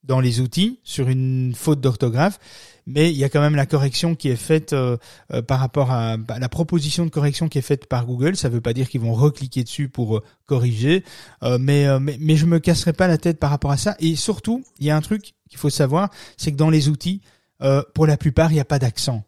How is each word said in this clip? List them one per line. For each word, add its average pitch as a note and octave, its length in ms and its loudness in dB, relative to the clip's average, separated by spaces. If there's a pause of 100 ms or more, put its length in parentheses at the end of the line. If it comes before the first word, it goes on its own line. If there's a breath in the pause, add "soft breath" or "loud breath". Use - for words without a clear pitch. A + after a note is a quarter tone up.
dans C3 160 0
les B2 220 2
outils F#3+ 420 -2
sur C3 240 -4
une C3 480 0
faute D3+ 240 0
d'orthographe, C3 600 0 (460 loud breath)
mais D3+ 260 2
il D3 60 -2
y C#3 60 0
a C3+ 60 2
quand D3+ 100 2
même D3 160 4
la C#3 100 2
correction D3 500 0
qui - 140 -4
est A#2+ 60 2
faite, D#3 380 0
euh, B2+ 240 0 (360 loud breath)
euh, B2 80 -2
par C3 180 0
rapport C3 320 0
à, A#2 260 -2 (100)
à A#2+ 120 -8
la B2 100 -4
proposition E3 560 -2
de D#3 40 -2
correction D3 380 -2
qui D3 100 -4
est C3 40 0
faite C#3 240 -2
par A#2+ 200 -2
Google. B2+ 300 -2
Ça C#3 140 -2
veut A#2 120 -2
pas A#2 120 -2
dire B2+ 160 -2
qu'ils B2 120 -4
vont A#2 120 0
recliquer C3 500 0
dessus C#3 240 -6
pour, A2 300 -2
euh, G2+ 60 -4 (220 soft breath)
corriger, B2 580 0 (400 loud breath)
euh, B2 140 0
mais, C#3+ 300 2
euh, C3+ 120 2
mais, C#3+ 200 -4
mais D#3 160 2
je D#3 100 4
me E3+ 140 4
casserai E3 320 0
pas F#3 160 2
la E3 100 4
tête E3 220 -2
par C#3+ 100 0
rapport C#3+ 220 -2
à C#3 60 2
ça. G#3 220 -2
Et D#3+ 180 0
surtout, A3+ 460 -4 (160)
il C#3+ 80 -2
y - 20 0
a D3+ 80 2
un D#3 40 0
truc G#3 320 -6 (160)
qu'il - 80 -20
faut D3 120 -2
savoir, D#3 400 0 (260 loud breath)
c'est - 160 -4
que C#3 60 -6
dans D#3 120 4
les D#3 200 4
outils, F3 320 -4 (400 soft breath)
euh, C#3 220 2 (100)
pour D#3 120 4
la D3+ 120 4
plupart, D#3 340 2
il D#3+ 40 2
n'y D3 60 2
a C3 40 -2
pas C#3+ 140 -2
d'accent. A#2+ 480 -2